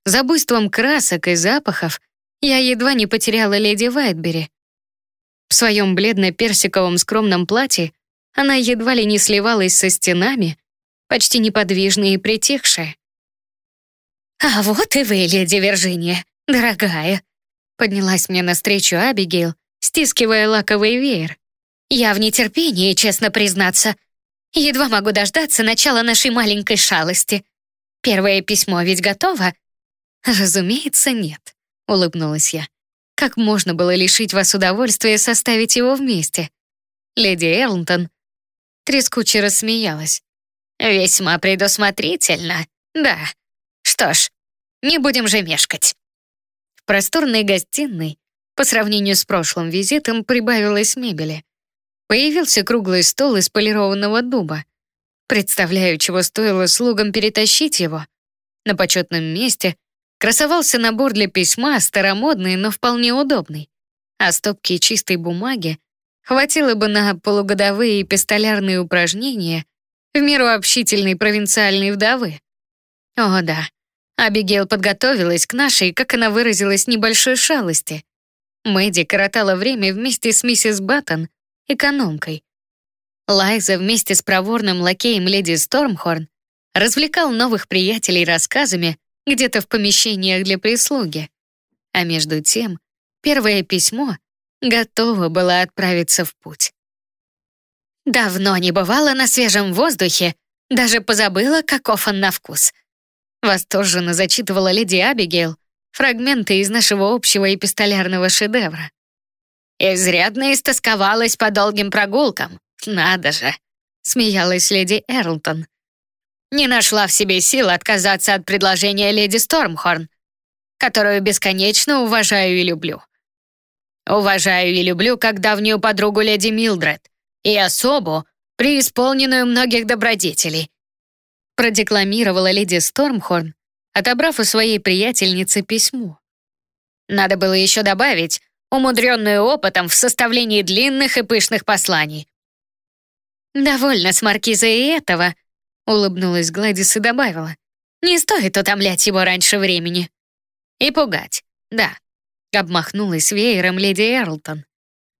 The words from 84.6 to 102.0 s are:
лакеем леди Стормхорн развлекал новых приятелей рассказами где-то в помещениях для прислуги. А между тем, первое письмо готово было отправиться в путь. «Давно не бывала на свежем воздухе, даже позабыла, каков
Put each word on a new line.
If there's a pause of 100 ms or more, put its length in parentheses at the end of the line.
лакеем
леди
Стормхорн (440)
развлекал
новых
приятелей
рассказами (280)
где-то
в
помещениях
для
прислуги. (640)
А
между
тем, (420)
первое
письмо (440)
готово
было
отправиться
в
путь. (1300)
«Давно
не
бывала
на
свежем
воздухе, (340)
даже
позабыла,
каков